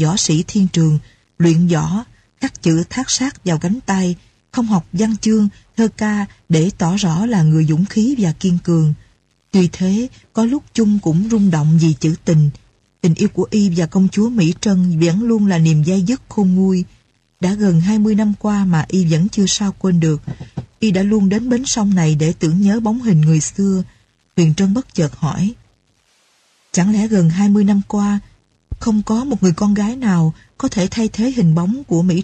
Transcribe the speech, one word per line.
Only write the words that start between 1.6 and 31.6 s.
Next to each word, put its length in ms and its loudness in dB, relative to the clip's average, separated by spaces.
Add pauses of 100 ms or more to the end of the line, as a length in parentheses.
võ, 360 -2 (380)
khắc 200 -8
chữ 280 2
thác 220 -6
sát 340 -6
vào 120 0
cánh 280 -2
tay, 300 -2 (360)
không 140 -2
học 280 0
văn 240 -2
chương, 320 0 (280)
thơ 100 2 (100)
ca 280 -2 (240)
để 280 2
tỏ 180 -2
rõ 300 -2
là 180 0
người 220 2
dũng 200 0
khí 340 -2
và 120 0
kiên 320 -2
cường. 300 2 (580)
Tuy 200 2
thế, 360 -2 (260)
có 120 0
lúc 180 -2 (100)
Chung 260 2
cũng 300 0
rung 220 2
động 300 2
vì 120 2
chữ 220 -2 (100)
tình. 240 2 (520)
Tình 140 2
yêu 180 0
của 160 -4
y 200 2
và 160 0
công 240 0
chúa 200 -2
Mỹ 320 0
Trân 380 0
vẫn 240 0
luôn 240 0
là 100 0
niềm 280 2
dai 160 0
dứt 280 -2
khôn 260 0
nguôi. 300 0 (540)
Đã 140 -2
gần 280 2
hai 180 0
mươi 160 2
năm 240 0
qua 260 -2
mà 220 0
y 180 0
vẫn 240 0
chưa 180 0
sao 320 -2
quên 200 0
được. 220 0 (580)
Y 120 0
đã 120 0
luôn 260 2
đến 200 -2
bến 160 -2
sông 300 -2
này 200 2
để 240 0
tưởng 220 0
nhớ 180 2
bóng 220 -4
hình 200 2
người 180 4
xưa. 440 -2 (540)
Huyền 160 2
Trân 200 0
bất 200 -6
chợt 220 -2
hỏi, 380 -4 (1160)
"Chẳng 220 0
lẽ 140 0
gần 220 2
hai 200 2
mươi 140 4
năm 240 2
qua, 320 -2 (600)
không 240 0
có 200 -2
một 200 -2
người 100 2
con 200 0
gái 220 -2
nào 380 0 (240)
có 100 -4
thể 240 -2
thay 160 -4
thế 240 -2
hình 240 2
bóng 280 -2